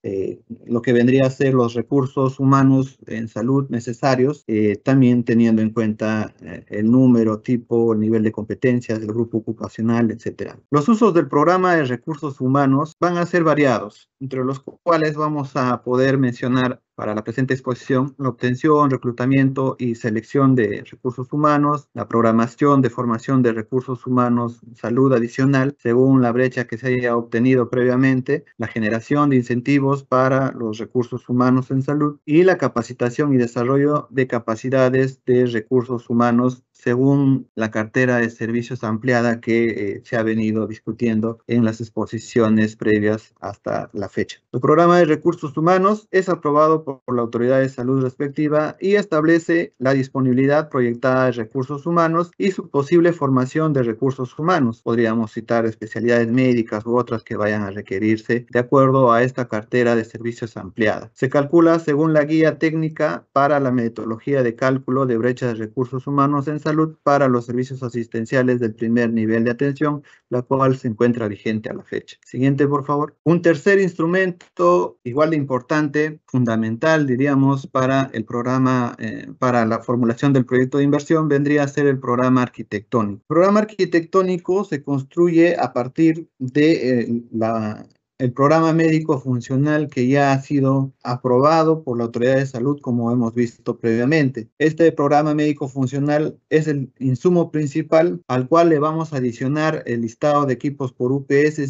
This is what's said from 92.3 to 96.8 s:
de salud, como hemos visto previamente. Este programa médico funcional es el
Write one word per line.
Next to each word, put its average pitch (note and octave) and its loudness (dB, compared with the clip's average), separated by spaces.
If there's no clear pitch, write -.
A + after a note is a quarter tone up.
de C3+ 0
salud, C3+ -4
como A#2+ -2
hemos A#2 -2
visto A#2+ -4
previamente. B2 0
Este D#3+ 2
programa D3+ 2
médico D3+ -2
funcional C#3+ -2
es D#3 2
el C#3+ -4